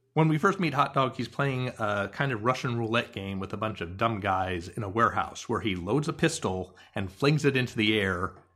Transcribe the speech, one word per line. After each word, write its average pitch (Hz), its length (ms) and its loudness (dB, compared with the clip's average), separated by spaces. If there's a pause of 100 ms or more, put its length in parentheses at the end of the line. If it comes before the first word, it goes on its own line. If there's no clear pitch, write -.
(140)
When 160 160 4
we 156 80 2
first 185 220 2
meet 156 140 0
Hot 143 200 0
Dog, 131 220 0
he's 120 120 -4
playing 127 400 -2 (120)
a 104 320 0
kind 143 200 -2
of 107 140 -4
Russian 123 320 0
roulette 117 340 0
game 98 280 -6
with 95 140 -6
a 104 40 -8
bunch 107 240 -4
of 87 160 -8
dumb 113 240 2
guys 92 480 0
in - 140 -8
a 101 60 -6
warehouse 107 600 0
where 110 100 0
he 101 160 0
loads 107 320 0
a 156 60 -4
pistol 95 640 -2 (200)
and 98 160 -4
flings 143 340 2
it 135 120 4
into 123 200 -2
the 107 220 4
air, 92 320 0 (240)